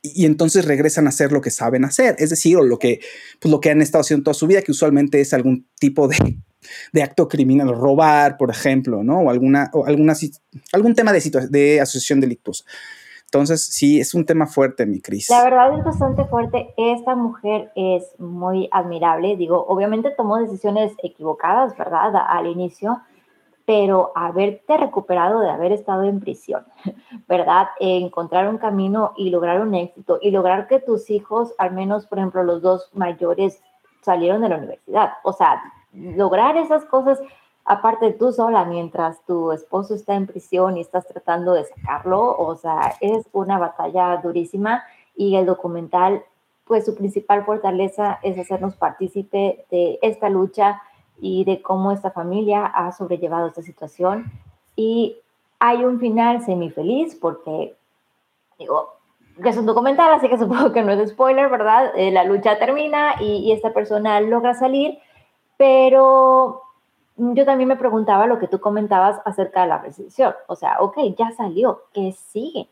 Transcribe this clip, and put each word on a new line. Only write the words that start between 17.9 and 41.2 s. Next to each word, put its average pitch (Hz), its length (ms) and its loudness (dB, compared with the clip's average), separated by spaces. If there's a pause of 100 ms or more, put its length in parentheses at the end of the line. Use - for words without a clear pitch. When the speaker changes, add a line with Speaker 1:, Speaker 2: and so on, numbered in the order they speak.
Speaker 2:
muy 180 520 -4
admirable. 170 640 0
Digo, 175 320 0
obviamente 214 480 -2
tomó 220 220 -2
decisiones 214 560 -2 (100)
equivocadas, 180 720 -2
¿verdad? 180 380 -2
A-, 175 220 0
al 170 100 -4
inicio, 180 540 -6 (640)
pero 196 500 2
haberte 196 600 -2
recuperado 202 640 0
de 185 80 0
haber 165 240 -2
estado 202 300 -2
en 196 180 -2
prisión, - 420 -10 (220)
<laughs> - 420 -14
¿verdad? 180 400 2 (140)
Encontrar 180 680 -2
un 220 120 -4
camino 202 580 -2
y 196 120 -4
lograr 175 300 0
un 214 160 -2
éxito 175 460 -4
y 202 100 0
lograr 190 380 0
que 269 100 2
tus 226 300 -4
hijos, 214 480 -4
al 185 160 -2
menos, 202 340 -4
por 196 120 -8
ejemplo, 185 240 -2
los 170 180 -2
dos 185 320 0
mayores, 180 680 -4 (400)
salieron 180 400 0
de 226 60 0
la 170 100 -2
universidad. - 520 -2 (140)
O 185 100 -2
sea, 160 280 2 (300)
lograr 190 640 0
esas 311 300 0
cosas, 269 340 0 (460)
aparte 226 480 0
tú 233 180 0
sola, 226 320 0
mientras 170 640 -6
tu 165 260 -2
esposo 196 440 -6
está 202 200 -4
en 196 120 -2
prisión 185 500 -2
y 170 40 -8
estás 180 240 -6
tratando 175 460 -4